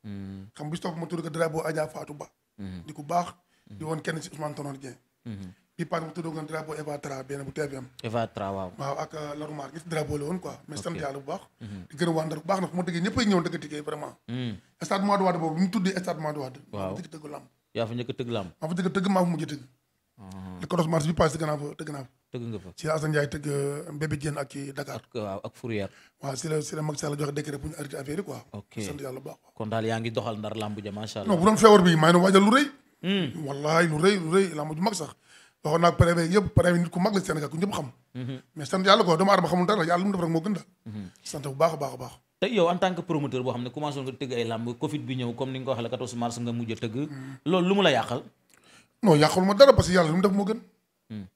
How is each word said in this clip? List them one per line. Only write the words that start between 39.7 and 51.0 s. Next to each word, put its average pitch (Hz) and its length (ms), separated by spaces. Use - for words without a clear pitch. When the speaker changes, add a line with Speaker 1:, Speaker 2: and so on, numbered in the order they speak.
Speaker 2:
Yàlla 175 140
lu 185 60
mu 202 80
def 185 80
rek 170 100
moo 165 120
gën 208 120
daal. 160 100
Speaker 1:
Mhm. 104 240
Speaker 2:
Sant - 200
bu 139 120
baax 160 180
a 156 40
baax 139 180
a - 20
baax. 127 160
Speaker 1:
Tey 233 140
yow, 175 140
en 180 80
tant 185 180
que 170 80
promoteur 139 400
boo 127 100
xam 120 100
ne 123 80
commencé 147 280
woon 131 80
nga 131 60
tëgg 127 220
ay 120 100
làmb, 117 340
covid 151 260
bi 127 120
ñëw, 120 180
comme 131 180
ni 127 80
nga 127 40
ko 131 60
waxee, 123 140
le 117 40
quatorze 123 280
mars 120 220
nga 120 140
mujj 117 200
a - 40
tëgg. 123 320
Speaker 2:
Hmm. 135 280
Speaker 1:
Loolu 180 220
lu 196 80
mu 202 60
la 165 100
yàqal? 117 300
Speaker 2:
Non, 190 140
yàqul 156 280
ma 196 100
dara, 277 180
parce - 160
que 180 60
Yàlla 170 160
lu 160 60
mu 185 60
def 196 100
moo 202 120
gën. 220 160